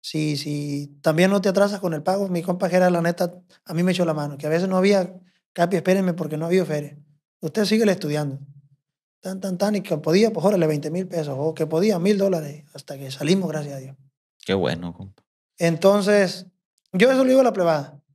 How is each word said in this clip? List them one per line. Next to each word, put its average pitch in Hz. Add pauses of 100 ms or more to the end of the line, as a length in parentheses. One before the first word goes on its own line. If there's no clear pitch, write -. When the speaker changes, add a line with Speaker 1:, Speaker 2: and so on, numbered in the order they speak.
Speaker 1:
Si, 151
si 147
también 170
no 202
te 196
atrasas 196
con 170
el 151
pago, 190
mi 175
compa 180
Jera, 180
la 175
neta, 170 (240)
a -
mí 165
me 185
echó 175
la 165
mano, 147
que 151
a 151
veces 175
no 185
había, 185 (360)
"Capi, 175
espérenme 180
porque 156
no 156
había 175
feria". 147 (420)
Usted 202
síguele 214
estudiando. 147 (840)
Tan, 190
tan, 185
tan, 202
y 190
que -
podía, 190
pues 175
órale, 185
veinte 151
mil 180
pesos, 147
o 160
que 160
podía, 175
mil 196
dólares, 160 (100)
hasta 139
que 135
salimos, 170
gracias 143
a -
Dios. 131 (480)
Speaker 2:
Qué 95
bueno, 85
compa. 98 (340)
Speaker 1:
Entonces, 196 (440)
yo 214
eso 262
le 254
digo 262
a 254
la 233
plebada. 160 (160)